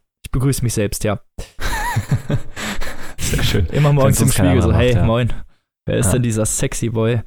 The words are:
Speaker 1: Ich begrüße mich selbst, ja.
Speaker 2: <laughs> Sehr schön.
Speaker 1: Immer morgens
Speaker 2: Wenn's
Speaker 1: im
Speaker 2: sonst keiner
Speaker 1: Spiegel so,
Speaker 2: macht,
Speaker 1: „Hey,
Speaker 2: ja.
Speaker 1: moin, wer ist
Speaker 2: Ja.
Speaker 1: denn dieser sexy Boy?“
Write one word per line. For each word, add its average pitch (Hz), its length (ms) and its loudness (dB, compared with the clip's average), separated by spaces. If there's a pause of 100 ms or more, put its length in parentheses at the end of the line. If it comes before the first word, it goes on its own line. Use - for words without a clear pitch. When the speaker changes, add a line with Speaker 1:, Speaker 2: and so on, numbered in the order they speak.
(240)
Speaker 1:
Ich - 60 -16
begrüße 131 340 0
mich 117 120 -2
selbst, - 280 -2
ja. 104 160 -2 (1000)
Speaker 2:
<laughs> - 960 -4
Sehr - 260 0
schön. - 280 0
Speaker 1:
Immer 147 200 2
morgens 135 280 4
Speaker 2:
Wenn's - 20 4
Speaker 1:
im 113 60 4
Speaker 2:
sonst - 80 2
keiner - 140 2
Speaker 1:
Spiegel 123 120 4
so, - 80 2
Speaker 2:
macht, 107 100 4
Speaker 1:
„Hey, 123 140 4
Speaker 2:
ja. 113 100 4
Speaker 1:
moin, 117 300 2 (540)
wer 110 100 0
ist 113 80 0
Speaker 2:
Ja. 127 60 2
Speaker 1:
denn 127 100 2
dieser 110 240 0
sexy - 460 -2
Boy?“ 113 360 0